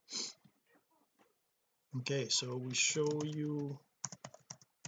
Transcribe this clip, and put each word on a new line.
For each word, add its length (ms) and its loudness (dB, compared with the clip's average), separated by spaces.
Okay, 300 0
so 280 0
we 160 -2
show 500 4
you 540 0